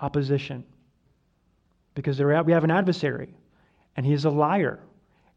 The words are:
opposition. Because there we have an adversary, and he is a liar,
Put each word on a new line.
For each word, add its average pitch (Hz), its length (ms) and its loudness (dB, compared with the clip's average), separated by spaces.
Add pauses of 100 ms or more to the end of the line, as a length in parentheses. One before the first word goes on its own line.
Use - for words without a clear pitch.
opposition. 139 640 -4 (1300)
Because 135 240 -4
there 147 240 2
we 160 100 2
have 160 120 4
an 160 60 2
adversary, 165 640 -2 (600)
and 131 100 -2
he 147 80 4
is 143 100 0
a 156 60 2
liar, 151 500 0 (560)